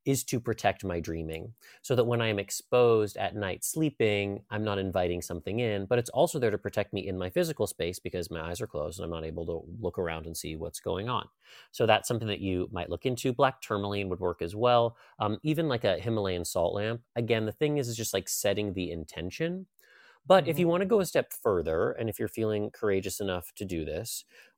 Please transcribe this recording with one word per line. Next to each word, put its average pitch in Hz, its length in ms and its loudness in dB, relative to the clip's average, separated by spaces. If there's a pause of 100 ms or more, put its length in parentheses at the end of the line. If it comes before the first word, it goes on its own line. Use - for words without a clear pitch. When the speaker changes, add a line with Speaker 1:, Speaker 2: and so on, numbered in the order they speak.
Speaker 1:
is 135 200 2
to 127 140 0
protect 104 440 0
my 87 160 -2
dreaming, 82 540 -6 (280)
so 131 140 0
that 120 100 4
when 120 160 0
I 113 60 2
am 104 120 0
exposed 113 760 4
at 98 180 -2
night 98 280 -4
sleeping, 104 880 0
I'm 107 120 -2
not 101 140 0
inviting 90 440 0
something 92 380 -4
in, 104 260 0
but 120 140 4
it's 120 120 -4
also 156 280 2
there 117 120 4
to 101 60 0
protect - 360 -4
me 98 140 -4
in 92 100 -4
my 90 120 -4
physical 160 380 0
space 90 320 -4
because 87 320 -6
my 82 180 -6
eyes 87 120 -6
are 110 60 -4
closed 85 320 -6
and 87 60 -6
I'm 85 60 -6
not 80 140 -6
able 82 220 -6
to 85 180 -6 (140)
look 90 180 -4
around 82 300 -4
and 80 100 -8
see 80 180 -8
what's 80 240 -8
going 95 300 -2
on. - 180 -2 (440)
So 120 140 2
that's 107 220 6
something 113 200 -2
that 101 140 -2
you 92 300 0
might 87 180 -6
look 85 160 -6
into. 127 280 0
Black - 280 2
tourmaline 101 480 -2
would 92 100 -2
work 87 220 -2
as 87 140 -4
well. 117 420 4 (220)
Um, 104 240 0
even, 156 240 0
like, 123 160 -2
a 95 160 4
Himalayan 95 460 0
salt - 300 0
lamp. 113 260 -2 (140)
Again, 113 300 2
the 107 60 -2
thing 147 260 0
is, 127 100 0
is 113 100 -4
just, 113 160 -4
like, 98 160 -2
setting 101 440 0
the 87 180 -2
intention. 92 760 -6 (580)
But 180 220 6
if 165 120 0
you 175 80 6
Speaker 2:
Mm-hmm. - 20 6
Speaker 1:
wanna 170 160 2
go 208 140 4
a 175 60 2
step - 280 0
further, 87 580 2
and 113 180 -4
if - 100 -8
you're 110 80 -2
feeling 107 440 -2
courageous 98 480 0
enough 92 360 -4
to 101 100 -8
do 85 200 -4
this, 80 400 -6 (320)